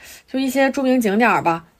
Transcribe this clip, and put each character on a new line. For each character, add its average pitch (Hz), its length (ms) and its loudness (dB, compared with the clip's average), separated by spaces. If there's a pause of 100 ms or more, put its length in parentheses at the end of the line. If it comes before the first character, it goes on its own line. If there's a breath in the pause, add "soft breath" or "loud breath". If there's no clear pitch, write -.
(300 loud breath)
就 262 80 -6
一 269 80 -2
些 269 240 0
著 269 120 -4
名 254 180 2
景 208 160 0
点 226 140 2
儿 165 100 0
吧， 165 240 -2 (160)